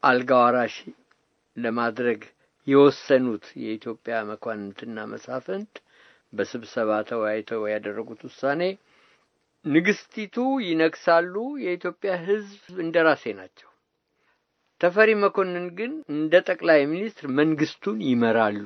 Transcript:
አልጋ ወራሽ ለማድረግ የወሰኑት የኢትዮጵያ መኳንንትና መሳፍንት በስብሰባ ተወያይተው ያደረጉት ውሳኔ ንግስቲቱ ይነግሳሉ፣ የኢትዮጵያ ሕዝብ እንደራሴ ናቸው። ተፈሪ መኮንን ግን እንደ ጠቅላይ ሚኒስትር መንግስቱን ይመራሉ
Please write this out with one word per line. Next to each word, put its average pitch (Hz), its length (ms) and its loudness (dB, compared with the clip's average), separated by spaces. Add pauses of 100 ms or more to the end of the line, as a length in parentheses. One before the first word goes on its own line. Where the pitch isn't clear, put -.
አልጋ 127 340 2
ወራሽ 120 380 2 (800)
ለማድረግ 117 640 -2 (460)
የወሰኑት 135 760 4 (120)
የኢትዮጵያ 113 580 -8 (100)
መኳንንትና 107 720 -10 (100)
መሳፍንት 131 640 -10 (600)
በስብሰባ 110 580 -6 (140)
ተወያይተው 110 600 -4
ያደረጉት 107 580 -8
ውሳኔ 139 380 -4 (1040)
ንግስቲቱ 190 720 -2 (240)
ይነግሳሉ፣ 170 760 2 (240)
የኢትዮጵያ 180 600 -4
ሕዝብ 202 580 -6
እንደራሴ 165 540 2
ናቸው። 92 360 -16 (1120)
ተፈሪ 202 340 4
መኮንን 185 580 0
ግን 220 200 -8 (180)
እንደ 156 240 0 (100)
ጠቅላይ 165 420 4
ሚኒስትር 180 460 -6
መንግስቱን 151 680 0
ይመራሉ 113 640 2